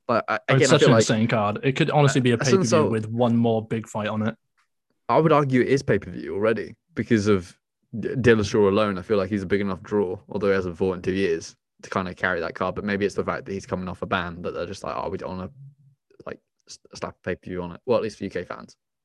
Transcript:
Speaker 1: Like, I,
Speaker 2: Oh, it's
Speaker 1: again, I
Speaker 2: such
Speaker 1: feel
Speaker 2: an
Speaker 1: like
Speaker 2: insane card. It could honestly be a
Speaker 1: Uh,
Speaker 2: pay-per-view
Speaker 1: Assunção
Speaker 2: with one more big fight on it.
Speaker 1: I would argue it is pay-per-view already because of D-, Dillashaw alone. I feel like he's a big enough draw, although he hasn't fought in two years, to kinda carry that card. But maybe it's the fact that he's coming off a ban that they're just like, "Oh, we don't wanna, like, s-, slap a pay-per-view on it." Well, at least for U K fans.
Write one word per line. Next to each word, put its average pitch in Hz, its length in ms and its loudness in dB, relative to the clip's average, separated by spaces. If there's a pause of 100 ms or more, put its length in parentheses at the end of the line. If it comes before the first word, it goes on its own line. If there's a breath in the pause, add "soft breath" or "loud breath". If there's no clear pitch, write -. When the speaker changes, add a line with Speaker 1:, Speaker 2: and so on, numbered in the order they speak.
Speaker 1:
Like, 113 200 0
I, 110 120 -2 (100)
Speaker 2:
Oh, 131 60 6
it's - 0 -
Speaker 1:
again, 135 120 6
I - 20 4
Speaker 2:
such 147 120 6
Speaker 1:
feel 151 80 8
Speaker 2:
an 131 40 8
Speaker 1:
like 113 80 6
Speaker 2:
insane 110 260 2
card. 107 360 0
It 135 100 0
could 147 160 0
honestly 143 320 4
be 123 100 4
a 117 40 4
Speaker 1:
Uh, - 20 -2
Speaker 2:
pay-per-view 143 260 2
Speaker 1:
Assunção 135 280 2
Speaker 2:
with 110 160 -2
one 117 280 2
more 113 300 2
big 110 220 -6
fight 107 220 -6
on 107 180 -2
it. 113 80 -6 (760)
Speaker 1:
I 120 80 4
would 160 140 4
argue 139 300 4
it 113 60 2
is 135 160 2
pay-per-view 76 500 -4
already 104 420 -2 (200)
because 107 320 2
of 95 300 0 (420)
D-, 95 100 -6
Dillashaw 110 600 4
alone. 101 280 2
I 90 40 -8
feel 107 160 0
like 92 120 0
he's 101 140 -2
a 92 40 -8
big 98 120 0
enough 98 240 -6
draw, 92 340 -2 (120)
although 101 180 -2
he 98 60 4
hasn't 92 240 -2
fought 95 180 0
in 87 60 -12
two 92 100 -4
years, 87 460 -2 (240)
to - 80 -20
kinda 92 260 -4
carry 92 240 -2
that 82 160 -6
card. 92 200 -4
But 92 100 -8
maybe 101 200 -2
it's 92 100 -2
the 98 100 -4
fact 87 200 -4
that - 60 -10
he's 98 140 -8
coming 92 240 -8
off 87 120 -10
a - 40 -8
ban 87 380 -4
that 82 80 -6
they're 85 140 -6
just - 200 -12
like, - 100 -6
"Oh, - 140 -6
we 92 80 -8
don't 90 200 -8
wanna, 92 140 -10 (760)
like, - 140 -12 (300)
s-, - 100 -20 (160)
slap - 260 -10
a - 60 -10
pay-per-view 90 340 -8
on 85 120 -10
it." - 120 -20
Well, 117 120 2
at 101 60 0
least 107 160 -8
for - 40 -10
U 98 60 -6
K 90 160 -8
fans. - 320 -16 (280)